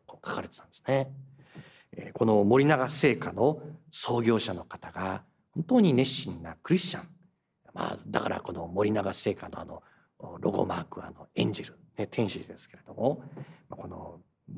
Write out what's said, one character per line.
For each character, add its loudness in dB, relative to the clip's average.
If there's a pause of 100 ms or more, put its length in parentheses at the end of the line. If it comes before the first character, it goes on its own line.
こ -20
う -14
書 -6
か -4
れ -14
て -18
た -18
ん -20
で -20
す -20
ね。 0 (840)
え -14
ー、 -14
こ 0
の 8
森 8
永 4
製 4
菓 -6
の 2 (300)
創 0
業 4
者 -2
の -10
方 -16
が -6 (320)
本 -2
当 6
に 6
熱 4
心 -4
な -12
ク 2
リ 6
ス -2
チ -6
ャ -10
ン。 -18 (680)
ま -4
あ、 -8 (100)
だ -2
か 0
ら -4
こ -8
の -8
森 2
永 0
製 0
菓 -12
の -12
あ -10
の -14 (580)
ロ 0
ゴ 0
マ -4
ー -6
ク -14
は -12
あ -16
の -20
エ 2
ン 0
ジ -4
ェ -14
ル、 -20 (240)
ね、 -4
天 0
使 -6
で -14
す -14
け -20
れ -20
ど -18
も、 0 (460)
ま -14
あ、 -14
こ -12
の -14 (380)